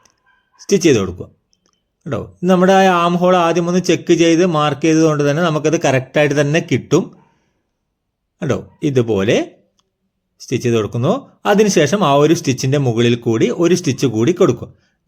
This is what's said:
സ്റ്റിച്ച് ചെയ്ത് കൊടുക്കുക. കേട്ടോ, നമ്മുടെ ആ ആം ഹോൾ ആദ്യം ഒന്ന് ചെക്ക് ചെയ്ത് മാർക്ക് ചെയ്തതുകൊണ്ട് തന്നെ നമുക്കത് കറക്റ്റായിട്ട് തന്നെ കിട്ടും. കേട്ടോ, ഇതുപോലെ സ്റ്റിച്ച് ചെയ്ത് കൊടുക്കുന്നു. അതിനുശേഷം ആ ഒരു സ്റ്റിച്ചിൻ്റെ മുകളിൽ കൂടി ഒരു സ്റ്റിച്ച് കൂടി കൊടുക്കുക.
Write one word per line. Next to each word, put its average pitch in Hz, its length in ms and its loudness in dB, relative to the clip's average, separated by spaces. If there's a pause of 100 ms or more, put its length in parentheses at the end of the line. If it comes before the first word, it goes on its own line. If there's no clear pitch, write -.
(640)
സ്റ്റിച്ച് 196 220 0
ചെയ്ത് 135 160 4
കൊടുക്കുക. 92 260 -8 (800)
കേട്ടോ, 131 140 -8 (300)
നമ്മുടെ 185 280 4
ആ 190 40 4 (220)
ആം 175 180 0
ഹോൾ 180 120 2 (120)
ആദ്യം 170 240 0
ഒന്ന് 180 180 0
ചെക്ക് 160 340 0
ചെയ്ത് 165 220 4 (140)
മാർക്ക് 147 280 -2
ചെയ്തതുകൊണ്ട് 156 420 2
തന്നെ 143 200 0
നമുക്കത് 151 380 -2
കറക്റ്റായിട്ട് 139 560 0
തന്നെ 147 180 0 (100)
കിട്ടും. - 340 -2 (1400)
കേട്ടോ, 123 180 -4 (300)
ഇതുപോലെ 117 480 0 (1080)
സ്റ്റിച്ച് 120 220 -6
ചെയ്ത് 117 140 0
കൊടുക്കുന്നു. 117 340 -2 (380)
അതിനുശേഷം 202 480 2 (100)
ആ - 20 2 (120)
ഒരു 160 180 2
സ്റ്റിച്ചിൻ്റെ 135 460 -2
മുകളിൽ 120 280 0 (100)
കൂടി 113 220 0 (160)
ഒരു 170 160 2
സ്റ്റിച്ച് 143 360 -2
കൂടി 117 260 0
കൊടുക്കുക. 151 280 0 (380)